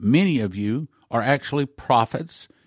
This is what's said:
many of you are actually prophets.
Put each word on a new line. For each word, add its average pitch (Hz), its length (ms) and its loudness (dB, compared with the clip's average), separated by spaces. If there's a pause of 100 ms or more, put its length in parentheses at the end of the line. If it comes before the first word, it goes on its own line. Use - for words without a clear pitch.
many 147 400 2
of 95 160 -4
you 110 320 -4 (240)
are 117 100 0
actually 139 440 -2
prophets. - 840 -2 (180)